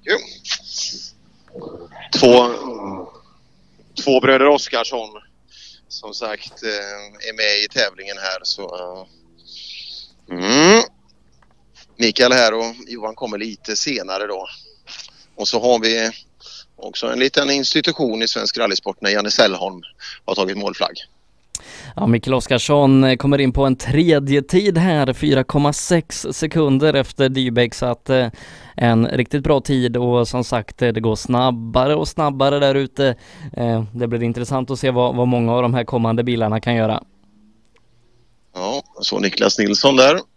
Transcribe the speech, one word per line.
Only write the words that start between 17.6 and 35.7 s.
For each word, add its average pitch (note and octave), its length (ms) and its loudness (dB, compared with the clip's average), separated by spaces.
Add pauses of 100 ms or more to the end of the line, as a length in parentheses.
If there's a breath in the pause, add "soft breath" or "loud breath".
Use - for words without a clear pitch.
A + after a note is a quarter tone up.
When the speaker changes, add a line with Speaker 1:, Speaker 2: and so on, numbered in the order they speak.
Speaker 1:
i A2+ 60 -2
svensk A2 300 -4
rallysport G2+ 440 -4
när G2+ 80 0
Janne G#2 220 0
Sällholm F#2 500 0 (440 loud breath)
har F#2+ 100 -4
tagit F#2+ 220 -2
målflagg. G2 400 -6 (1000 loud breath)
Speaker 2:
Ja, - 120 0
Mikael A#2 260 2
Oskarsson, C3+ 680 4
eh, C3 120 4
kommer C#3+ 220 0
in C3 160 2
på C#3 120 2
en C3 100 2
tredje C#3+ 680 2
tid F#3 360 2
här, D#3 360 2
fyra C3+ 300 2
komma D3 300 2
sex - 580 -2
sekunder D3+ 640 2
efter C3+ 360 0
Dybeck, B2 440 0
så - 120 -4
att, A#2+ 240 -4
eh, B2+ 180 2 (480 loud breath)
en A#2 320 4
riktigt B2 360 -2
bra C#3+ 180 2
tid B2 360 0
och B2 300 2
som B2 160 -2
sagt, - 380 -4
eh, B2 80 2
det A2+ 100 -2
går A2+ 160 0
snabbare B2 800 0
och D#3 120 -2
snabbare C#3+ 520 0
där C#3 160 2
ute. C3+ 400 0 (380 loud breath)
Eh, A#2 300 -2 (100)
det A#2+ 140 -4
blir A#2 160 -2
intressant B2 480 -4
att B2+ 80 -6
se C3 120 0
vad, B2 240 2
vad B2 120 2
många A#2+ 260 2
av B2 80 2
de B2 120 0